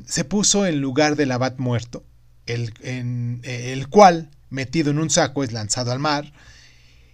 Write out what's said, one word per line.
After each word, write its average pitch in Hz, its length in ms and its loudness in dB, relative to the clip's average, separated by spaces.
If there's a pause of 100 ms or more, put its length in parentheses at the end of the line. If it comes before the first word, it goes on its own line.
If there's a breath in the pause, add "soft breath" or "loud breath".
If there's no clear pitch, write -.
se - 180 -4
puso 202 440 2
en 151 140 0
lugar 143 340 2
del 147 160 0
abad 127 260 -2
muerto, 120 480 -4 (400)
el, 120 360 -6
en, 123 640 -6
eh, 123 300 -8
el 143 140 -6
cual, 175 420 6 (220)
metido 139 400 -2
en 147 80 0
un 160 100 -2
saco, 143 340 0
es 120 80 -4
lanzado 117 400 -6
al 127 80 -4
mar, 147 320 -4 (840 soft breath)